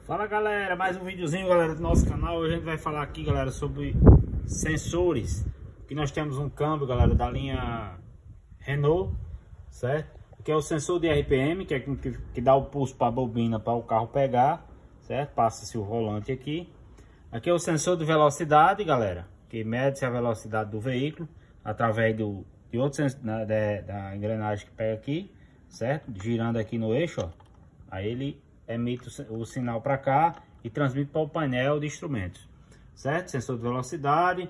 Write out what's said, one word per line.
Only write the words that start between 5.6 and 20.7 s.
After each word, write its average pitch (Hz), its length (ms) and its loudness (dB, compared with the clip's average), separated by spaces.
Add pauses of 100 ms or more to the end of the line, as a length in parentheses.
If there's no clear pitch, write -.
Aqui 135 100 -10
nós 147 160 -2
temos 147 280 -4
um 143 100 -4
câmbio, 147 380 -2
galera, 120 280 4
da 123 160 2
linha 117 680 -6 (600)
Renault, 147 560 0 (560)
certo? 147 460 -4 (220)
Aqui - 140 -4
é - 20 2
o 156 60 2
sensor 165 400 -2
de 165 80 0
R 147 160 2
P 143 120 2
M, 170 300 0
que 156 80 -2
é 131 60 -2
que, 131 320 -6 (200)
que - 80 -6
dá 131 140 6
o 139 120 4
pulso 135 280 -4
pra 120 160 2
bobina, 117 480 0
pra 117 140 -2
o 120 100 0
carro 113 240 0
pegar, 139 600 2 (340)
certo? 135 340 -6
Passa-se 113 420 0
o 107 80 -4
volante 107 460 -2
aqui. 151 420 -6 (600)
Aqui 123 180 -2
é - 20 8
o 175 60 4
sensor 170 380 0
de 165 80 -2
velocidade, 156 800 6
galera, 107 420 0 (220)
que 113 160 -6
mede-se 131 400 0
a 123 60 0
velocidade 110 600 -2